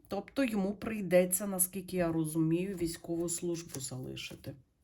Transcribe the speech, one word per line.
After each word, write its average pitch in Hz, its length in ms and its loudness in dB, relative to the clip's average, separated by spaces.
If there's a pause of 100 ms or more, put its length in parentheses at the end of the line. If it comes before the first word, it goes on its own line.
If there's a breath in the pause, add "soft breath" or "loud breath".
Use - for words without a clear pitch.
тобто 202 360 -2
йому 208 300 2
прийдеться, 190 760 2
наскільки 185 500 -2
я 165 140 4
розумію, 160 640 2
військову 170 540 -2
службу 170 500 -4
залишити. 131 760 -10 (280)